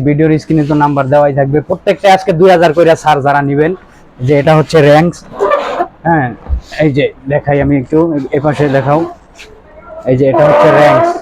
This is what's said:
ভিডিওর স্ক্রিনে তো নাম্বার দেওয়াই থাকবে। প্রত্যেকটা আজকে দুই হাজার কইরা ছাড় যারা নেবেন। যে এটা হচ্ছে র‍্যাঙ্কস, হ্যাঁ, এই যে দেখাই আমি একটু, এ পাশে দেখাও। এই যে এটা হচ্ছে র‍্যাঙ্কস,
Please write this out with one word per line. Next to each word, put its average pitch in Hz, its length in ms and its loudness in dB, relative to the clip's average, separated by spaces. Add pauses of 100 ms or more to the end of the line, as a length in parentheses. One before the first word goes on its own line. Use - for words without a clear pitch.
ভিডিওর 151 340 0
স্ক্রিনে 156 260 -2
তো 151 100 -2
নাম্বার 147 320 0
দেওয়াই 143 280 2
থাকবে। 139 260 -2
প্রত্যেকটা 185 520 -4
আজকে 190 200 0
দুই 180 180 4
হাজার 170 220 4
কইরা 160 220 2
ছাড় 151 280 0
যারা 139 200 0
নেবেন। 143 300 -2 (480)
যে 123 180 -2
এটা 156 180 2
হচ্ছে 156 240 0
র‍্যাঙ্কস, 151 380 4 (840)
হ্যাঁ, 160 260 -2 (520)
এই 156 120 0
যে 131 120 -2 (240)
দেখাই 143 320 -2
আমি 143 160 0
একটু, 139 220 -2 (340)
এ 147 80 -2
পাশে 147 280 -2
দেখাও। 135 320 -2 (1040)
এই 131 100 0
যে 135 120 0
এটা 320 200 2
হচ্ছে - 220 2
র‍্যাঙ্কস, 339 400 2 (120)